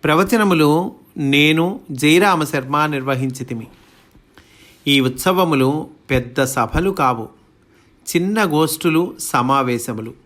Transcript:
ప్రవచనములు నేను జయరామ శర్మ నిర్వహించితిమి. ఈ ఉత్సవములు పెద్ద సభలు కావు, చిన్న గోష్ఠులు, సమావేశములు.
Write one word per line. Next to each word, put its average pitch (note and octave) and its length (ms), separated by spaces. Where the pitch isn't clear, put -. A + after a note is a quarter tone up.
ప్రవచనములు F3 920
నేను D#3 600
జయరామ D#3+ 520
శర్మ C#3+ 420
నిర్వహించితిమి. C3 800
ఈ C#3 120
ఉత్సవములు C#3 880
పెద్ద B2 340
సభలు C#3+ 460
కావు, B2 400
చిన్న G#3 280
గోష్ఠులు, D#3+ 760
సమావేశములు. B2 920